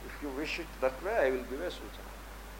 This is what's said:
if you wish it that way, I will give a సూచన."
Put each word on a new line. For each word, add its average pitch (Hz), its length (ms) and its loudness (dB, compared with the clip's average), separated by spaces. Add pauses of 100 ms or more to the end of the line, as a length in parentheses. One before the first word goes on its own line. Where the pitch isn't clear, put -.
if - 180 -8
you 135 160 -2
wish 156 140 -2
it 156 300 0
that 127 120 6 (100)
way, 214 80 2
I 147 160 8
will 127 220 2
give 143 140 -2
a 165 40 -2
సూచన." - 360 -8 (540)